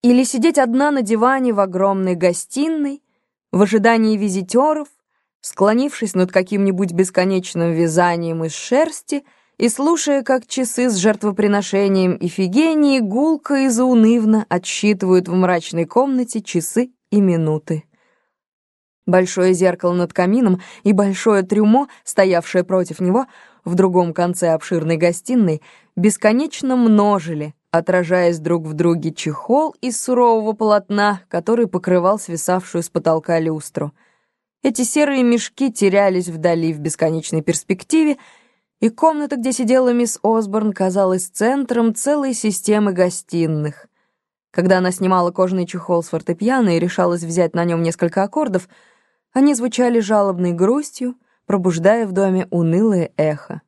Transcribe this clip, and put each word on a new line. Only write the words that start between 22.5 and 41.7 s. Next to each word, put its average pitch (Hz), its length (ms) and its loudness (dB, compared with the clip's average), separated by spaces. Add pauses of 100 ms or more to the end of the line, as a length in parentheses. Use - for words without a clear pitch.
против 185 340 -2
него, 196 280 0 (380)
в 175 120 -2
другом 180 360 2
конце 175 420 0
обширной 160 420 -2
гостиной, 170 680 0 (320)
бесконечно 240 800 0
множили, 202 800 2 (160)
отражаясь 170 680 0
друг 165 260 -2
в 156 60 -8
друге, 160 400 0
чехол 254 680 -2
из 247 220 -6
сурового 226 520 2
полотна, 208 720 0
который 214 400 -2
покрывал 180 500 0
свисавшую 180 640 -4
с 165 60 -10
потолка 165 500 -2
люстру. 156 540 -6 (720)
Эти 254 180 0
серые 277 400 0
мешки 240 480 0
терялись 190 560 0
вдали 165 460 -2
в 151 80 -8
бесконечной 160 600 -4
перспективе, 285 760 -2 (640)
и 226 100 2
комната, 294 460 0
где 247 160 -4
сидела 254 420 2
мисс 240 280 -2
Осборн, 214 500 0
казалась 185 560 0
центром 233 680 0